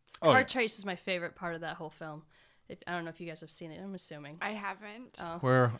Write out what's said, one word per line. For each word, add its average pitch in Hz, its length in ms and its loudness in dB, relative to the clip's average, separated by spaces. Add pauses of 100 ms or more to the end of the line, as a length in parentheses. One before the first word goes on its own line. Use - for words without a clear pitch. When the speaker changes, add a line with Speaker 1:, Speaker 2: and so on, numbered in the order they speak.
(140)
Speaker 1:
The - 80 -14
Speaker 2:
Oh, 160 100 10
Speaker 1:
car 254 80 12
Speaker 2:
yeah. 269 40 4
Speaker 1:
chase 233 340 0
is 196 60 -10
my 190 120 -4
favorite 175 400 -4
part 170 180 -6
of 165 80 -8
that 160 140 -6
whole 160 140 -10
film. 156 340 -12 (440)
If, 165 180 -12
I 175 60 -4
don't 170 120 -4
know 165 60 -6
if 165 100 -16
you 170 60 -8
guys 160 140 -10
have 156 100 -14
seen 160 220 -10
it. 151 100 -12
I'm 196 120 -8
assuming. 151 460 -10
Speaker 3:
I 202 100 -2
haven't. 208 720 -10
Speaker 1:
Oh. 170 200 -6
Speaker 4:
Where 127 400 6